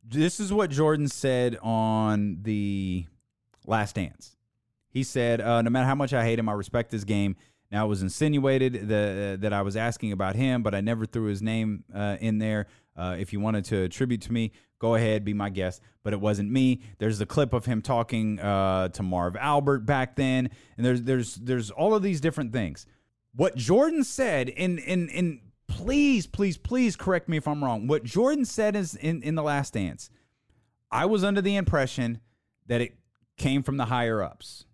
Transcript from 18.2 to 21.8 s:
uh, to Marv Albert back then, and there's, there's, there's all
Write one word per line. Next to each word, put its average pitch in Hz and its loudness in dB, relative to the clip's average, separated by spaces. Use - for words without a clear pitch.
uh, 95 2
to 87 -6
Marv 90 -2
Albert 139 2
back 131 0
then, 131 0
and 117 0
there's, 123 2
there's, 127 0
there's 117 -4
all 202 2